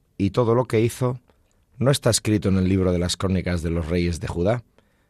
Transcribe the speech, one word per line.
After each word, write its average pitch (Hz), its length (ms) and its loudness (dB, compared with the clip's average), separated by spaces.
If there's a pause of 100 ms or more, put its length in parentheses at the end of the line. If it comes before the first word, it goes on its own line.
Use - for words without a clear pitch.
(180)
y 98 120 0
todo 117 240 0
lo 123 120 2
que 113 140 0
hizo 123 400 -2 (600)
no 131 120 4
está 135 200 0
escrito 107 380 0
en 95 80 4
el 92 120 2
libro 92 220 2
de 87 80 0
las 87 180 -2
crónicas 90 440 -2
de 82 100 -4
los 82 160 -2
reyes 87 320 0
de - 80 -8
Judá. 104 360 -2 (460)